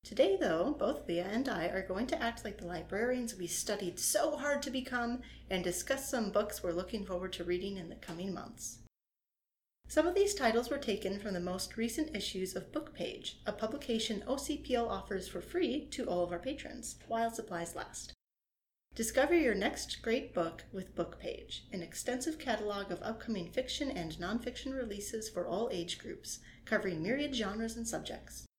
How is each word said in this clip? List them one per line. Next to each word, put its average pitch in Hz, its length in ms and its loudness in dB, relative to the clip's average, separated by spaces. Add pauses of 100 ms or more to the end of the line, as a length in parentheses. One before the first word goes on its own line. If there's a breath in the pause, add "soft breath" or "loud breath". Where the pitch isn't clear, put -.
Today, 381 360 6
though, 202 380 4
both - 280 2
Leah 175 240 2
and 247 200 2
I 175 160 2
are 190 200 0
going 196 200 0
to - 160 0
act 233 240 -2
like 208 100 -4
the 180 100 -8
librarians 214 720 0
we 180 100 -2
studied 202 540 0
so 302 380 4
hard 285 240 2
to 285 80 -2
become 247 500 0 (300 loud breath)
and 185 120 2
discuss 185 460 0
some 220 220 2
books - 320 2
we're 175 100 0
looking 190 320 -2
forward 185 300 -2
to 175 100 -4
reading 185 320 0
in 170 140 -8
the - 60 -10
coming 180 360 -6
months. - 460 -8 (1080)
Some 320 180 6
of 359 80 2
these 403 200 6
titles 233 360 4
were - 80 0
taken 202 420 0
from 208 140 -2
the 175 60 0
most 180 360 -2
recent 233 400 0
issues 185 400 -2
of - 160 -6
Book - 220 -2
Page, - 500 -6
a 208 80 0
publication 220 760 0
O 269 120 2
C - 180 -2
P - 180 0
L 233 140 4
offers 190 400 -2
for 175 140 -6
free 294 480 0
to - 140 -2
all 175 200 4
of 175 80 -2
our 175 60 -2
patrons, - 580 -6 (100)
while 226 240 2
supplies 180 460 -4
last. - 380 -8 (800)
Discover 269 420 6
your 262 180 8
next - 480 0
great 247 320 0
book 165 360 0
with 185 240 -8
Book 170 240 -2
Page, - 540 -8
an 185 100 -2
extensive 254 560 -2
catalog 208 540 0
of 175 80 -4
upcoming 214 500 -4
fiction 262 400 0
and 160 280 -4
nonfiction 233 580 -2
releases 214 540 -4
for 175 160 -2
all 190 260 0
age 175 260 -2
groups, - 420 -8 (260 loud breath)
covering 190 360 2
myriad 277 320 2
genres 226 400 0
and 233 140 -4
subjects. - 560 -6 (140)